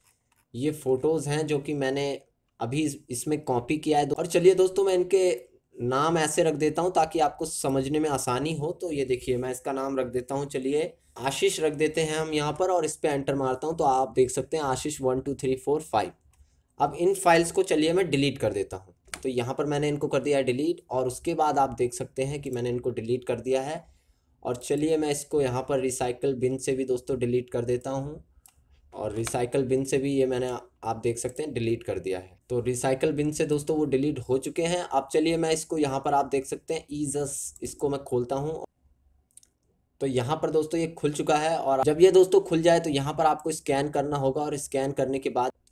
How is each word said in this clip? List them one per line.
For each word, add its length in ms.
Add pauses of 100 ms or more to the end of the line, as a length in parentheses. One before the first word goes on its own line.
(540)
ये 200
फोटोज़ 560
हैं 180
जो 120
कि 160
मैंने 460 (380)
अभी 240
इस-, 140 (120)
इसमें 340
कॉपी 340
किया 220
है। 100
और 180
चलिए 280
दोस्तों 280
मैं 100
इनके 340 (480)
नाम 420
ऐसे 260
रख 120
देता 260
हूँ 120
ताकि 280
आपको 260
समझने 520
में 120
आसानी 440
हो। 160 (100)
तो 100
ये 160
देखिए 300
मैं 140
इसका 220
नाम 260
रख 80
देता 280
हूँ, 120
चलिए 460 (260)
आशीष 400
रख 140
देते 280
हैं 160
हम 140
यहाँ 220
पर 160
और 160
इस 100
पे 120
एंटर 280
मारता 320
हूँ। 100
तो 60
आप 320
देख 160
सकते 260
हैं 60
आशीष 380
वन 200
टू 140
थ्री 200
फ़ोर 280
फ़ाइव। 280 (680)
अब 180
इन 180
फाइल्स 360
को 120
चलिए 300
मैं 160
डिलीट 280
कर 160
देता 240
हूँ। 160 (300)
तो 60
यहाँ 240
पर 120
मैंने 220
इनको 200
कर 120
दिया 180
है 60
डिलीट 460
और 180
उसके 260
बाद 260
आप 180
देख 160
सकते 300
हैं 180
कि 100
मैंने 180
इनको 220
डिलीट 340
कर 140
दिया 220
है। 220 (600)
और 140
चलिए 400
मैं 140
इसको 300
यहाँ 220
पर 160
रिसाइकल 560
बिन 220
से 160
भी 120
दोस्तों 340
डिलीट 300
कर 160
देता 260
हूँ 320 (720)
और 200
रिसाइकल 520
बिन 200
से 120
भी 160
ये 120
मैंने, 280 (300)
आप 140
देख 200
सकते 260
हैं, 100
डिलीट 300
कर 160
दिया 200
है। 180 (120)
तो 120
रिसाइकल 500
बिन 200
से 160
दोस्तों 300
वो 100
डिलीट 320
हो 200
चुके 240
हैं। 180
अब 320
चलिए 240
मैं 140
इसको 260
यहाँ 220
पर 140
आप 140
देख 180
सकते 280
हैं 220
Easas, 420 (260)
इसको 260
मैं 140
खोलता 340
हूँ। 260 (1400)
तो 60
यहाँ 280
पर 140
दोस्तों 300
ये 100
खुल 220
चुका 260
है 200
और 260
जब 180
ये 100
दोस्तों 300
खुल 200
जाए 180
तो 100
यहाँ 240
पर 120
आपको 260
स्कैन 380
करना 280
होगा 240
और 160
स्कैन 340
करने 280
के 100
बाद 220 (200)